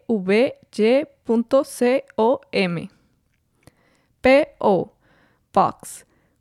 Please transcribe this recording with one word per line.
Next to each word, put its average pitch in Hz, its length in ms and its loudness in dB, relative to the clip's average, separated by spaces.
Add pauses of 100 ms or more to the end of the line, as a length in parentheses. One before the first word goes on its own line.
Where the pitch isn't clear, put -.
V 208 500 0 (180)
Y 247 300 0 (180)
punto 240 400 0
C 247 400 -2 (120)
O 226 240 0 (120)
M. 180 380 -4 (1300)
P 262 280 4 (100)
O - 340 0 (600)
Box - 540 -2 (340)